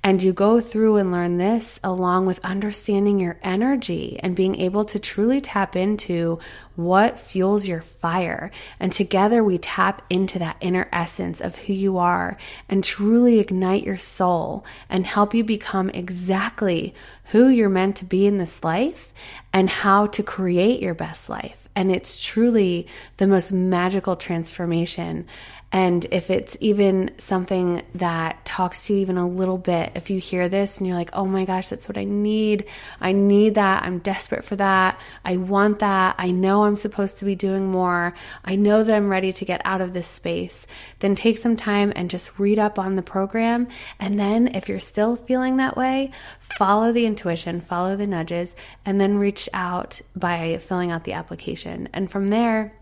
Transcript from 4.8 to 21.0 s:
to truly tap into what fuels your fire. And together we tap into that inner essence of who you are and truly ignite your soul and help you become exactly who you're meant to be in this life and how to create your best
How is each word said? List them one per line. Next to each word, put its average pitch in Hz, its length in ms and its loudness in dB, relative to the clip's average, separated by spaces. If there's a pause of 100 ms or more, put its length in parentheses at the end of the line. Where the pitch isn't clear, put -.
to 208 120 -6
truly 240 440 0
tap 196 340 -4
into 175 640 -2 (360)
what 185 460 2
fuels 196 480 0
your 165 140 -6
fire. 175 680 -4 (300)
And 185 100 0
together 208 540 2
we 185 140 2
tap 190 500 -2
into 185 300 0
that 160 240 -4
inner 180 300 0
essence 170 500 -4
of 175 140 -6
who - 180 -6
you 190 240 0
are 180 400 0 (320)
and 196 120 2
truly 226 560 4
ignite 190 460 0
your 190 140 -6
soul 180 680 -2 (240)
and 190 160 0
help 208 300 0
you 226 100 2
become 196 460 -2
exactly 180 1040 -2 (320)
who 247 220 8
you're 226 200 6
meant 190 280 2
to 185 100 -12
be 190 200 2
in 202 120 4
this 170 260 -6
life 196 480 -2 (400)
and 190 160 4
how 202 380 4
to 208 160 -4
create 190 580 2
your 180 140 -2
best 160 340 -10